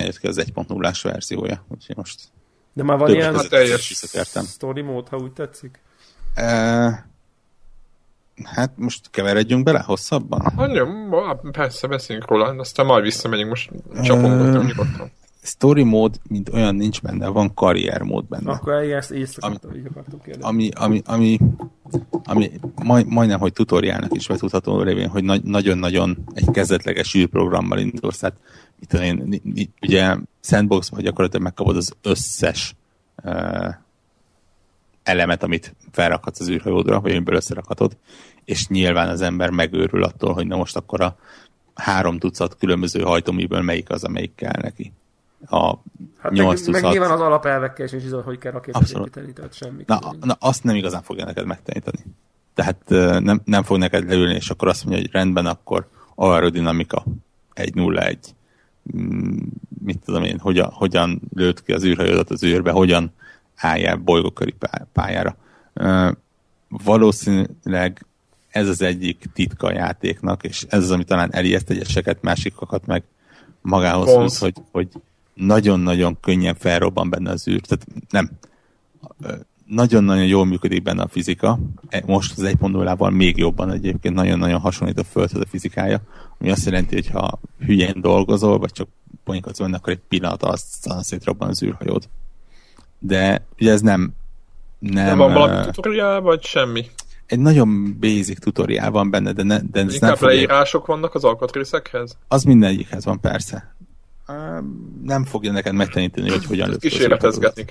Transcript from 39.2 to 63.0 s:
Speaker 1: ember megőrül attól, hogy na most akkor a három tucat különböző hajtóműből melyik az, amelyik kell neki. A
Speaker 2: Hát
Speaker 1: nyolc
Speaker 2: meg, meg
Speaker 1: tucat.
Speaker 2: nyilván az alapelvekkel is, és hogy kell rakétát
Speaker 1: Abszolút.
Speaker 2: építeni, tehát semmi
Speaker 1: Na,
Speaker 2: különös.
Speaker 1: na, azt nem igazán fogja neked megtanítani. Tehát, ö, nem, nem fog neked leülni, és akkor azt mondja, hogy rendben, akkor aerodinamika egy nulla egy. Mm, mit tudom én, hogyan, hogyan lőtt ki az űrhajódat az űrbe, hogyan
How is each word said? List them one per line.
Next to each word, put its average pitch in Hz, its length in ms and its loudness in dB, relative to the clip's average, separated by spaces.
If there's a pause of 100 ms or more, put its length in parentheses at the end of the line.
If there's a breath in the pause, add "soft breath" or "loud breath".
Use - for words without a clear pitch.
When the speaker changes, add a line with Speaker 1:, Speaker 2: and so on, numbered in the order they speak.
Speaker 1:
ember 90 300 -2
megőrül 85 540 0
attól, 92 280 -2
hogy 90 140 -2
na 92 100 -4
most 90 200 -4
akkor - 240 -6
a 90 160 0 (580 soft breath)
három 92 440 0
tucat 90 380 -4
különböző 90 460 0
hajtóműből 87 600 0
melyik 87 280 -2
az, - 140 -6
amelyik 87 300 -6
kell - 260 -6
neki. - 320 -10 (540)
A 82 280 0 (440)
Speaker 2:
Hát - 140 -6
Speaker 1:
nyolc 95 280 4
Speaker 2:
meg, 170 100 -4
meg 180 100 2
Speaker 1:
tucat. - 100 2
Speaker 2:
nyilván 185 200 2
az 165 100 0
alapelvekkel 143 640 -2
is, 131 60 -10
és 131 100 -10 (220)
hogy 123 140 -10
kell 127 140 -10
rakétát 123 300 0
Speaker 1:
Abszolút. - 240 -2
Speaker 2:
építeni, 139 260 -16
tehát 139 220 -18
semmi 139 320 -16
Speaker 1:
Na, 107 120 0
Speaker 2:
különös. 85 260 -12
Speaker 1:
na, 127 140 -2
azt 127 260 0
nem 117 120 2
igazán 90 260 -4
fogja 90 220 -10
neked 92 220 -8
megtanítani. - 520 -10 (560)
Tehát, 92 340 -2
ö, 90 320 4
nem, 101 240 2
nem 101 180 2
fog 98 160 0
neked 92 300 0
leülni, 90 260 2
és 87 160 -6
akkor - 180 -2
azt - 160 -2
mondja, 92 180 -2
hogy - 100 -8
rendben, 92 340 0
akkor 90 420 -4 (260 soft breath)
aerodinamika 85 920 2 (500)
egy - 200 -6
nulla 90 320 0
egy. - 280 -8 (640)
Mm, - 400 -4 (480)
mit - 200 -6
tudom 87 200 -2
én, 90 140 -4
hogyan, 90 340 0
hogyan 87 480 0 (140)
lőtt 90 280 0
ki - 100 -2
az 92 120 0
űrhajódat 87 460 2
az - 140 -6
űrbe, 87 260 2
hogyan 87 420 4 (440 soft breath)